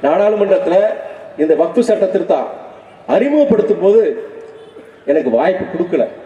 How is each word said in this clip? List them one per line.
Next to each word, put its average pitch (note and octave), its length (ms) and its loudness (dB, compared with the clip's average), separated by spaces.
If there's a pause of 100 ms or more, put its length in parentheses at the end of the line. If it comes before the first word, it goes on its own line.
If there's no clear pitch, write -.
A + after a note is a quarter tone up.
நாடாளுமன்றத்துல G3 720 2 (640)
இந்த D#3+ 180 2
வக்ஃபு E3+ 260 0
சட்ட G#3 280 2
திருத்தம் D3+ 340 -2 (680)
அறிமுகப்படுத்தும் A3+ 680 2
போது G#3 160 4 (1080)
எனக்கு D3+ 260 0
வாய்ப்பு F#3 300 0
கொடுக்கல E3+ 380 -2 (220)